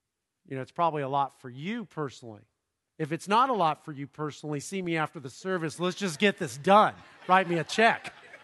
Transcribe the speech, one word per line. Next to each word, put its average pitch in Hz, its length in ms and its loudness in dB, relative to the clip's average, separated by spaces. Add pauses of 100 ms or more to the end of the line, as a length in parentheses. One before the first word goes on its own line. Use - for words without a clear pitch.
(460)
You 135 120 -12
know, 131 40 -8
it's 127 100 -16
probably 160 300 0
a 135 80 -4
lot 139 300 -2
for 131 100 -16
you 180 360 -8
personally. 123 560 -10 (580)
If 156 140 -6
it's 170 160 -8
not 240 200 4
a 262 40 0
lot 165 320 0
for 156 80 -12
you 139 120 -10
personally, 151 540 -8
see 190 220 -8
me 170 160 -2
after 156 240 -4
the 127 80 -12
service. 165 500 -6
Let's 175 160 -2
just 180 240 -4
get 202 180 4
this 131 200 -6
done. 180 360 6 (320)
Write 185 240 6
me 170 80 0
a 156 60 -2
check, 214 500 2 (300)